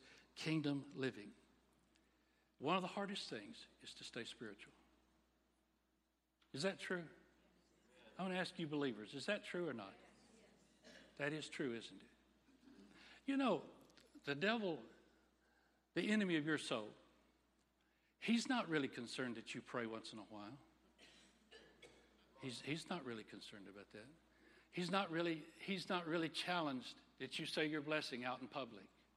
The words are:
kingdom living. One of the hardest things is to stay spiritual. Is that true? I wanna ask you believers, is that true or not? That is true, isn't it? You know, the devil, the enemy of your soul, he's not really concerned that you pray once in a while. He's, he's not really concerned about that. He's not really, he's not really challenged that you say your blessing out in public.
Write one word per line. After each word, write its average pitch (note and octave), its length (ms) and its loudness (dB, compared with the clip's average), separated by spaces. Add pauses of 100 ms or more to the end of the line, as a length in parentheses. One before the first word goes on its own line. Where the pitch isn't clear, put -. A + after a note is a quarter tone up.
(360)
kingdom C#3+ 480 4 (120)
living. A2+ 340 -2 (1300)
One D#3 160 4
of F#3+ 60 4
the F3+ 60 0
hardest G3+ 420 -4
things A2+ 280 -8 (260)
is A#2 120 -12
to - 80 -14
stay A#2+ 200 -6
spiritual. - 500 -12 (1800)
Is C#3 100 -2
that F#3+ 160 2
true? F3 240 -2 (1120)
I F3+ 60 -2
wanna F#3 140 0
ask F3+ 200 0
you E3 100 0
believers, C3+ 460 0
is C3+ 120 -6
that G3+ 200 2
true F3 220 0
or C3+ 60 0
not? G2 200 -6 (1300)
That D3 140 0
is D3+ 140 -4
true, D3 220 -2
isn't G#2+ 280 -6
it? - 100 -18 (1200)
You C#4 100 4
know, A3 240 6 (640)
the C#3+ 80 2
devil, F#3+ 460 2 (1120)
the F#3+ 160 4
enemy G3 280 6
of D3+ 100 2
your D3+ 100 6
soul, A2 300 0 (1300)
he's A3+ 300 4
not A#3 180 4
really D3+ 200 4
concerned B2 480 -2
that A2 180 -8
you B2 80 -6
pray A#2+ 240 -2
once A2 260 -6
in A2+ 60 -10
a G#2+ 120 -10
while. G#2+ 280 -10 (1800)
He's, B2+ 240 -6
he's D#3 240 -2
not E3+ 160 -2
really A2+ 180 -4
concerned G#2 480 -12
about G2 220 -16
that. G#2+ 140 -12 (640)
He's F3 180 0
not F#3+ 220 4
really, E3 320 2 (160)
he's F#3+ 280 -2
not F3 200 2
really D#3+ 220 2
challenged D3+ 680 0 (240)
that C3 180 -4
you D#3+ 80 -2
say D#3 220 4
your D3+ 140 0
blessing C#3+ 440 0
out B2+ 160 -2
in B2+ 60 -6
public. A2 380 -4 (320)